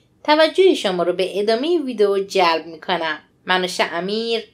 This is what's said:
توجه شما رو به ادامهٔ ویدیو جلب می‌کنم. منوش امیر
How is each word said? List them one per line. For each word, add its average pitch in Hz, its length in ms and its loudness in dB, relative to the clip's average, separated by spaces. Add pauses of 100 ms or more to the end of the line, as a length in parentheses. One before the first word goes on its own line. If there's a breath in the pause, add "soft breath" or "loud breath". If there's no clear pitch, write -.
(240 soft breath)
توجه 311 500 4
شما 180 280 -2
رو 175 100 2
به 180 280 -4
ادامهٔ 240 440 0
ویدیو 202 340 0
جلب 175 480 0
می‌کنم. 160 520 -4 (280)
منوش 185 340 0
امیر 220 600 -4 (120)